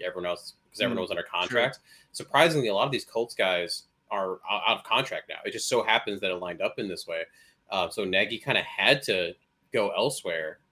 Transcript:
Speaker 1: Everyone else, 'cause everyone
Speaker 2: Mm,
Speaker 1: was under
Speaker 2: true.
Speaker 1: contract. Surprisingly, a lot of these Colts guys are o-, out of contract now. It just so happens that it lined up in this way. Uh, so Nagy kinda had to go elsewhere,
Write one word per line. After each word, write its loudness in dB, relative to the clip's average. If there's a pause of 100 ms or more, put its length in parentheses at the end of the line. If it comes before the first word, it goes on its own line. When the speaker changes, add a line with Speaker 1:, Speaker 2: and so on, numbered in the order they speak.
Speaker 1:
Everyone -4
else, -6 (160)
'cause -8
everyone 0
Speaker 2:
Mm, -2
Speaker 1:
was -6
under -4
Speaker 2:
true. -16
Speaker 1:
contract. 0 (340)
Surprisingly, 4
a 0
lot 2
of 0
these -4
Colts -4
guys 0 (260)
are -2
o-, -10 (100)
out 2
of -16
contract -2
now. -10
It -4
just -6
so 4
happens 2
that -2
it -2
lined -8
up -2
in -4
this -8
way. -4 (460)
Uh, 0
so -4
Nagy 2
kinda 0
had 2
to 0 (380)
go 2
elsewhere, -2 (100)